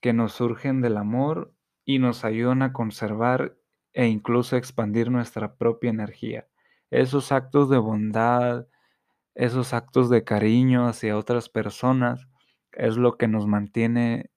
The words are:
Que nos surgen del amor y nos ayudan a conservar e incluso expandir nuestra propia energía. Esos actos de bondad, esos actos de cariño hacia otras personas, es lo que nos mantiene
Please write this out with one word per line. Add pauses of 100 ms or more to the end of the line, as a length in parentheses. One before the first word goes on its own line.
Que
nos
surgen
del
amor (300)
y
nos
ayudan
a
conservar (360)
e
incluso
expandir
nuestra
propia
energía. (420)
Esos
actos
de
bondad, (680)
esos
actos
de
cariño
hacia
otras
personas, (500)
es
lo
que
nos
mantiene